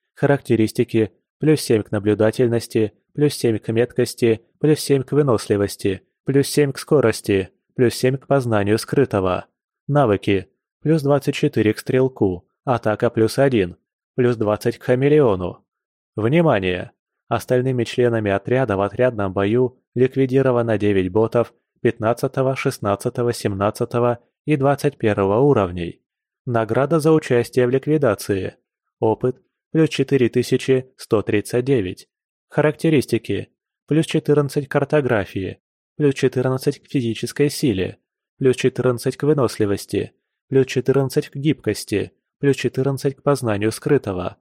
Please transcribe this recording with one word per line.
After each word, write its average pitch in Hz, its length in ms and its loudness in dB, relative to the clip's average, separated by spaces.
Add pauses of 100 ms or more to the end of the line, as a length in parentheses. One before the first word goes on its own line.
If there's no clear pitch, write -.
(140)
Характеристики – 117 960 0 (260)
плюс 151 240 2
семь 110 200 2
к - 80 -10
наблюдательности, 110 1000 0 (220)
плюс 147 200 0
семь 113 240 0
к - 140 -6
меткости, 117 680 0 (180)
плюс 151 180 2
семь 139 240 0
к - 100 -8
выносливости, 104 920 0 (220)
плюс 135 220 2
семь 143 260 0
к - 60 -10
скорости, 107 680 0 (260)
плюс 120 200 2
семь 131 240 -2
к - 100 -16
познанию 110 500 2
скрытого. 95 680 -2 (420)
Навыки. 107 640 0 (320)
Плюс 151 200 0
двадцать 139 320 0
четыре 107 380 0
к - 60 -4
стрелку. 123 680 -2 (180)
Атака 117 460 -2
плюс 110 280 0
один. 117 380 2 (380)
Плюс 123 220 2
двадцать 107 420 -2
к - 40 -20
хамелеону. 123 840 2 (500)
Внимание! 107 800 0 (380)
Остальными 123 540 0
членами 113 480 0
отряда 113 440 0
в 95 40 0
отрядном 101 520 -2
бою 110 460 0 (160)
ликвидировано 127 840 2
девять 98 340 2
ботов 110 420 0 (260)
пятнадцатого, 131 760 -2
шестнадцатого, 120 760 -4
семнадцатого 117 840 -2 (280)
и 151 100 0
двадцать 139 420 0
первого 104 400 0
уровней. 95 640 0 (420)
Награда 123 540 0
за 156 140 4
участие 123 560 2
в - 20 -2
ликвидации. 123 840 -2 (420)
Опыт – 117 420 -2 (300)
плюс 160 200 2
четыре 135 380 0
тысячи 127 680 0
сто - 260 -2
тридцать 110 420 -2
девять. 117 440 -2 (400)
Характеристики. 143 1000 -2 (360)
Плюс 156 200 0
четырнадцать 143 600 -2
к - 60 -14
картографии, 120 880 -2 (360)
плюс 143 180 2
четырнадцать 131 680 -2
к - 60 -20
физической 123 600 -2
силе, 101 500 -2 (400)
плюс 127 180 2
четырнадцать 127 600 -2
к - 60 -10
выносливости, 110 920 -2 (340)
плюс 135 180 2
четырнадцать 135 600 -2
к - 80 -16
гибкости, 107 760 -4 (280)
плюс 139 160 2
четырнадцать 135 600 -4
к - 60 -20
познанию 110 480 0
скрытого. 98 720 -2